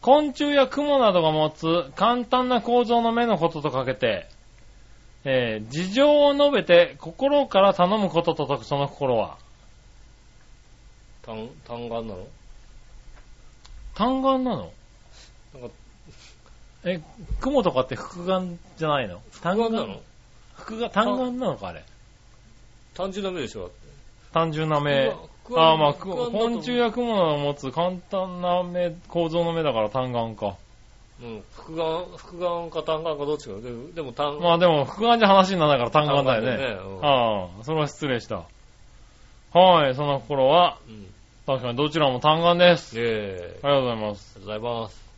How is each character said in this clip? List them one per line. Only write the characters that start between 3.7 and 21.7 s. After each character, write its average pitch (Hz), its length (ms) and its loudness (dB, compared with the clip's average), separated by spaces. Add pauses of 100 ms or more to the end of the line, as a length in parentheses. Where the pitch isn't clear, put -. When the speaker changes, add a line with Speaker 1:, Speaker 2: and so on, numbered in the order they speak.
Speaker 1:
け 127 80 -2
て、 104 340 -2 (960)
え 120 380 0
ー、 110 60 -16
事 175 240 -6
情 285 320 4
を 285 80 4
述 285 160 2
べ 233 140 0
て - 340 6
心 277 480 0
か 190 160 2
ら 196 140 4
頼 185 240 2
む 196 100 0
こ 165 140 0
と 165 100 0
と 151 140 -4
解 139 100 -2
く - 80 -12
そ 143 120 -4
の 139 100 -2
心 131 280 -2
は？ 90 220 -2 (1800)
Speaker 2:
単-、 113 280 -14 (180)
単 120 200 -12
眼 113 200 -8
な 101 80 -12
の？ 92 120 -14 (1700)
Speaker 1:
単 262 300 -2
眼 262 200 0
な 240 120 -4
の？ 90 160 -10 (840)
Speaker 2:
な 135 60 -20
ん 120 100 -14
か、 - 60 -20 (1080)
Speaker 1:
え、 180 160 -4 (400)
雲 269 220 0
と 185 100 0
か 127 100 0
っ 127 60 -2
て 127 80 -8
複 - 300 -12
眼 185 320 -4 (200)
じ 160 100 -6
ゃ - 20 -2
な 143 140 0
い 107 40 -6
の？ 87 220 -14
Speaker 2:
複 - 200 -8
眼 220 220 0
な 226 140 -4
の？ 101 160 -12 (540)
Speaker 1:
複 220 240 -14
眼、 233 100 -4
単 226 260 0
眼 247 220 -4
な 254 80 -6
の 147 120 -4
か、 98 100 -12
あ 87 60 -12